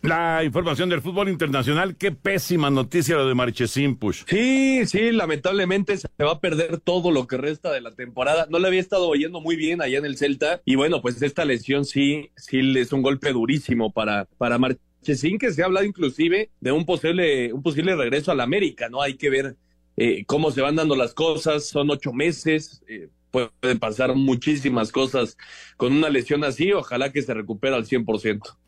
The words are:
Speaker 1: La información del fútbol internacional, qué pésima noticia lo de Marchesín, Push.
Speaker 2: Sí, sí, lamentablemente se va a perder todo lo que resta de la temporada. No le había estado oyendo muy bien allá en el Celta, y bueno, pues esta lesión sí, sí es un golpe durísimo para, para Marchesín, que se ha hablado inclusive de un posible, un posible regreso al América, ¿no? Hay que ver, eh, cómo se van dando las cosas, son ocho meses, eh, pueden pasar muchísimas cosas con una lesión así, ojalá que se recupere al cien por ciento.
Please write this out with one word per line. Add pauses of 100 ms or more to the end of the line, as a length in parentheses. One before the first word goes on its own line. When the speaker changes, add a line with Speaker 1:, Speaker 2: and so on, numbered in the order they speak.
Speaker 1:
La
información
del
fútbol
internacional,
qué
pésima
noticia
lo
de
Marchesín,
Push.
Speaker 2:
Sí,
sí,
lamentablemente
se (160)
va
a
perder
todo
lo
que
resta
de
la
temporada.
No
le
había
estado
oyendo
muy
bien
allá
en
el
Celta,
y
bueno,
pues
esta
lesión
sí,
sí (180)
es
un
golpe
durísimo
para, (120)
para
Marchesín,
que
se
ha
hablado
inclusive (100)
de
un
posible,
un
posible
regreso
al
América,
¿no?
Hay
que
ver, (400)
eh,
cómo
se
van
dando
las
cosas,
son
ocho
meses,
eh, (220)
pueden
pasar
muchísimas
cosas (380)
con
una
lesión
así,
ojalá
que
se
recupere
al
cien
por
ciento. (100)